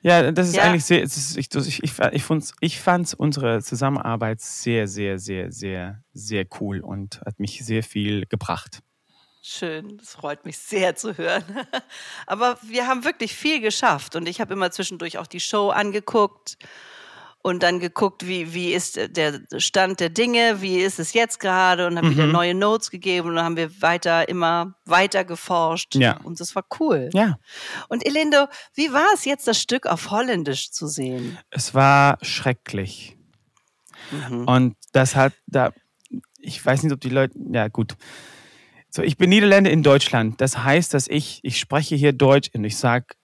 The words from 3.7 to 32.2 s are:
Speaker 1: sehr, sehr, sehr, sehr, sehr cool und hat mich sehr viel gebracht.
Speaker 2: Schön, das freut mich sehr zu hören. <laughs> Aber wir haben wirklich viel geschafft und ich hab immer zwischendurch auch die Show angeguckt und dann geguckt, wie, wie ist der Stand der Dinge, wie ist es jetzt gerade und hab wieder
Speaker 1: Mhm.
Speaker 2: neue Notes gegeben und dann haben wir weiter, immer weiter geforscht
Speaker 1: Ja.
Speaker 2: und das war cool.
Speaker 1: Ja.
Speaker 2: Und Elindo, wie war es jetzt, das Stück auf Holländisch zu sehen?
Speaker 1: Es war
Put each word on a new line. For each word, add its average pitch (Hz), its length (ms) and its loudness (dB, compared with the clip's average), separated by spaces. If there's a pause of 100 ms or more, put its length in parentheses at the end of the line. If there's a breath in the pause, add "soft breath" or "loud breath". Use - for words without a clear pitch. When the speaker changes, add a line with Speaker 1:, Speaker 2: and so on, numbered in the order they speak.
Speaker 1:
sehr, 113 480 -4
sehr, 98 320 -6
sehr, 92 320 -8
sehr, 95 500 -10 (120)
sehr 101 320 -6 (160)
cool 101 180 -6
und 98 460 -12
hat 104 160 -10
mich 107 240 -8
sehr 110 180 -2
viel 104 420 -4
gebracht. - 540 -8 (680)
Speaker 2:
Schön, 156 520 -10
das - 180 -20
freut 147 300 -10
mich 156 120 -14
sehr 185 380 -2
zu 214 220 -8
hören. 175 260 -4
<laughs> - 840 -12
Aber 240 340 0
wir 240 260 -4
haben 254 160 -2
wirklich 240 320 -4
viel 302 240 -2
geschafft 196 560 0
und 170 100 -6
ich 175 140 -8
hab 214 120 -6
immer 190 200 -2
zwischendurch 170 460 -8
auch 170 100 -12
die 175 140 -12
Show 208 280 0
angeguckt 208 880 -2 (840 loud breath)
und 185 200 -2
dann 175 200 2
geguckt, 180 440 -2
wie, 175 280 -6
wie 175 180 -4
ist 180 240 -4 (220)
der 151 240 -2 (160)
Stand 190 420 0
der 170 80 0
Dinge, 233 540 2
wie 190 160 0
ist 190 200 0
es 165 140 -6
jetzt 226 300 0
gerade 185 460 2
und 175 100 -2
hab 170 120 4
wieder 151 180 4
Speaker 1:
Mhm. 151 40 4
Speaker 2:
neue 175 240 2
Notes 208 340 0
gegeben 180 380 -4
und 170 80 -4
dann 165 80 2
haben 165 140 -2
wir 165 240 -6
weiter, 165 480 2
immer 170 460 -2 (100)
weiter 190 400 2
geforscht 165 680 -2
Speaker 1:
Ja. 123 280 4
Speaker 2:
und 165 160 -12
das - 160 -10
war 190 80 -4 (160)
cool. 165 320 0
Speaker 1:
Ja. 190 260 2 (520 loud breath)
Speaker 2:
Und 240 160 -4
Elindo, 294 420 4 (280 loud breath)
wie 285 180 0
war 302 200 4
es - 120 -2
jetzt, 277 200 -2
das 226 140 2
Stück - 280 -2
auf 165 220 -4
Holländisch 190 600 -2
zu - 160 -8
sehen? 127 500 -6 (120)
Speaker 1:
Es - 260 -6
war 139 460 6